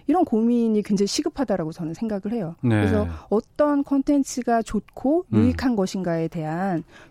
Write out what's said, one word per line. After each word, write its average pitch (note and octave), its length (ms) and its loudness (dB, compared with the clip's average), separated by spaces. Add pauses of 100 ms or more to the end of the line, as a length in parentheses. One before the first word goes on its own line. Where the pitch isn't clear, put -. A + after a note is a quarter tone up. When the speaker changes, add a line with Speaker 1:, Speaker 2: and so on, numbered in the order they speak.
Speaker 1:
이런 E4 180 4
고민이 A3+ 580 2
굉장히 G3+ 240 0
시급하다라고 G3+ 680 -2
저는 E3 220 -8
생각을 G#3 380 -6
해요. F#3 280 -6
Speaker 2:
네. B2 100 2
Speaker 1:
그래서 G#2 360 2 (240)
어떤 C#4+ 540 0
콘텐츠가 C4+ 800 0
좋고 C#4 680 -2
Speaker 2:
음. G#3+ 60 4
Speaker 1:
유익한 B3 380 2
것인가에 F3+ 520 -2
대한 E3 540 -4 (280)